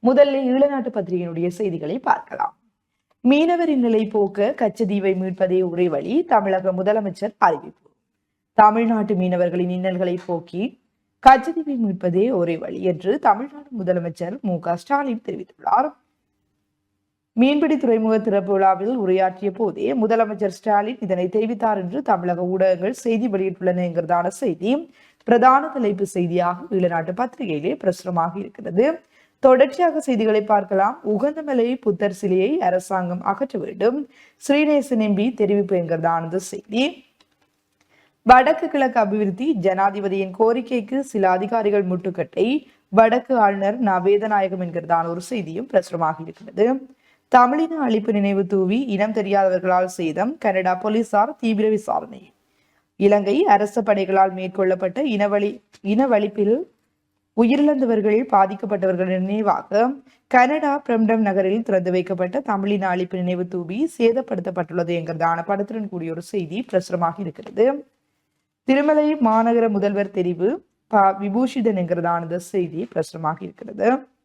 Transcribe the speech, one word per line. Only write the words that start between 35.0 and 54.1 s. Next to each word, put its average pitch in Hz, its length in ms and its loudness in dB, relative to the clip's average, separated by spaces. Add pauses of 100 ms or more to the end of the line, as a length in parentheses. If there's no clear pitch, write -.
எம் 202 120 0
பி 220 80 0 (140)
தெரிவிப்பு 202 380 0
என்கிறதானது 165 600 -2 (120)
செய்தி. 233 340 -2 (1500)
வடக்கு 285 400 4
கிழக்கு 262 340 0
அபிவிருத்தி, 202 420 -2 (180)
ஜனாதிபதியின் 196 720 -2
கோரிக்கைக்கு 233 580 0 (140)
சில 190 240 2
அதிகாரிகள் 202 560 0
முட்டுக்கட்டை, 185 580 -2 (480)
வடக்கு 226 360 4 (100)
ஆளுநர் 202 340 0 (120)
ந 185 180 0
வேதநாயகம் 202 580 0
என்கிறதான 165 480 -2
ஒரு 175 80 -8 (100)
செய்தியும் 196 400 -8
பிரசுரமாக 165 540 0
இருக்கிறது. 202 400 -2 (680)
தமிழின 294 500 4
அழிப்பு 220 320 0
நினைவு 202 340 0
தூவி 196 280 0 (160)
இனம் 208 220 0
தெரியாதவர்களால் 185 800 2
சேதம், 180 380 -2 (100)
கனடா 185 380 0
போலீசார் 214 500 0 (120)
தீவிர 220 320 0
விசாரணை. 160 460 -4 (800)
இலங்கை 202 360 4 (180)
அரச 208 320 0
படைகளால் 190 520 2